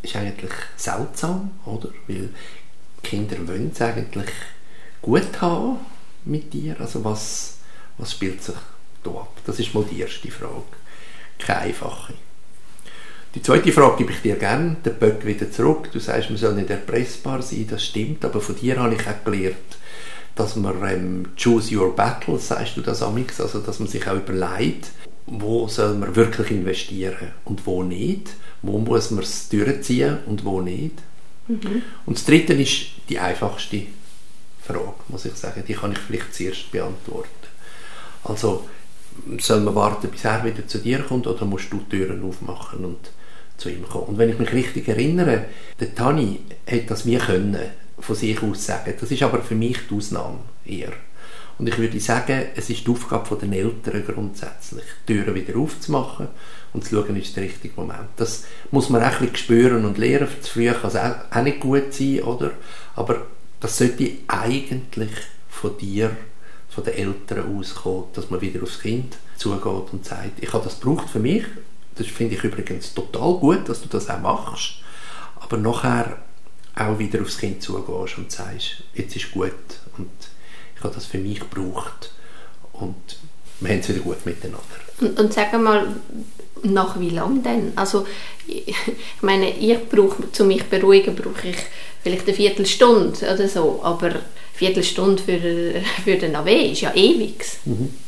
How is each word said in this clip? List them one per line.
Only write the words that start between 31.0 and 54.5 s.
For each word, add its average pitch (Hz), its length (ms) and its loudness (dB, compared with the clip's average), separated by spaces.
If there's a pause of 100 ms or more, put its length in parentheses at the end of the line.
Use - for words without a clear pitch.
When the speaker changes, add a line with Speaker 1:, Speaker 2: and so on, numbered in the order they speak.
Speaker 2:
Mhm. 220 340 -2 (240)
Speaker 1:
Und 113 120 0
das - 80 -2
dritte 165 280 6
ist - 340 2 (220)
die - 80 -2
einfachste 95 680 -2 (800)
Frage, - 320 -4 (140)
muss - 180 -4
ich - 80 -4
sagen, - 340 -4
die 110 60 -2
kann 101 200 -2
ich - 40 0
vielleicht - 380 -2
zuerst 90 360 -4
beantworten. - 580 -2 (920)
Also, 107 440 0 (720)
soll 107 220 6
man 104 120 4
warten, 104 360 2
bis - 140 -4
er 110 200 2
wieder 113 240 -2
zu - 100 -4
dir 117 220 2
kommt, 127 260 0
oder 110 200 -2
musst 98 260 -2
du 104 60 -2
die 98 200 -2
Türen 95 260 0
aufmachen 92 600 -4
und 90 280 -4 (440)
zu - 140 -6
ihm 90 180 -4
kommen? 87 200 -4
Und 104 100 -2
wenn 113 120 8
ich 113 100 0
mich 123 120 2
richtig - 380 0
erinnere, 131 560 4 (340)
der 113 160 -2
Tani 120 460 2 (280)
hat 113 200 0
das 110 160 -2
wie 117 120 4
können, 101 400 2 (400)
von - 180 -2
sich 107 260 0
aus 104 240 0
sagen. - 340 -2
Das 120 100 -4
ist 139 140 2
aber 123 180 4
für - 140 -2
mich 117 220 2 (120)
die 101 60 0
Ausnahme - 440 -2 (260)
eher. 87 260 -4 (680)
Und 117 100 0
ich 113 80 0
würde 113 220 2
sagen, 123 560 0
es - 160 -4
ist - 160 -2
die - 20 2
Aufgabe - 460 0
der 98 240 0
Eltern 104 480 -2
grundsätzlich, - 760 -4 (240)